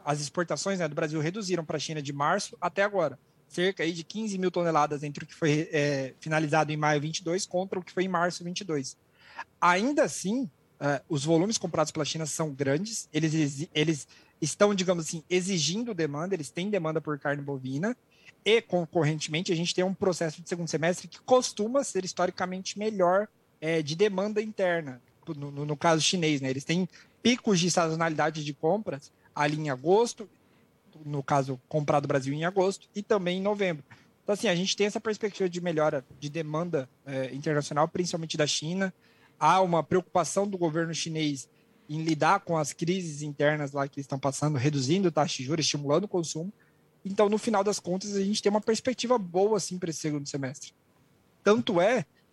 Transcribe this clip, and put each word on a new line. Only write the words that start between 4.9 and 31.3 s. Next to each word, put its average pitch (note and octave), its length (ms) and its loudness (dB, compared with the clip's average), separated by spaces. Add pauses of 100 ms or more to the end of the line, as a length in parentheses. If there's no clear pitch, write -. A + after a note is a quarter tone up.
entre D3 180 -8
o D#3+ 40 -14
que - 80 -20
foi, D3+ 380 2
é, C#3+ 480 0
finalizado D#3 520 2
em D#3 40 -4
maio D3+ 240 2
vinte D#3+ 180 -4
e - 60 -12
dois F3 220 -2
contra F#3+ 320 -4
o F3+ 40 -6
que - 100 -16
foi F3+ 120 0
em F#3+ 40 -2
março F3 340 0
vinte F3 200 -8
e - 20 -10
dois. D3 320 -4 (640)
Ainda G#3+ 420 4
assim, G#3 480 -2 (300)
é, C#3+ 280 0
os C#3 160 -2
volumes E3 320 2
comprados D#3 360 -2
pela D3+ 120 -2
China D#3+ 220 -6
são D#3 240 -4
grandes, C#3+ 600 -2
eles D3+ 220 2
exi-, D3 380 0
eles D3+ 360 0 (320)
estão, G#3 340 4
digamos F3+ 320 0
assim, E3+ 240 -8
exigindo F#3 640 0
demanda, D#3+ 400 -2
eles D#3 160 -6
têm F3+ 180 -4
demanda D#3+ 320 0
por D3+ 180 -4
carne C#3+ 220 -2
bovina, C#3 560 -4 (480)
e, A3 160 6
concorrentemente, D#3+ 920 0
a E3 40 0
gente E3+ 180 0
tem F3+ 100 2
um F#3+ 100 0
processo E3+ 460 -2
de E3+ 80 -18
segundo F3 200 -4
semestre E3+ 400 0
que - 120 -20
costuma B3+ 600 2
ser F#3+ 220 -4
historicamente F#3 720 -4
melhor, G3+ 500 2 (320)
é, D#3+ 220 0
de D3+ 140 -4
demanda G#3 460 2
interna, E3+ 580 -2 (360)
no, C#3+ 140 -10
no, C#3+ 160 -6
no D3+ 100 -2
caso D#3+ 240 4
chinês, D#3 400 2
né? C3+ 100 -2
Eles C3+ 140 -4
têm F3 240 0 (340)
picos A3+ 360 4
de E3+ 120 2
sazonalidade D#3+ 760 0
de D3 100 -6
compras E3 560 -2 (240)
ali D3+ 240 0
em D#3 100 -4
agosto, F3+ 600 2 (760)
no D3 180 -4
caso, C3+ 460 0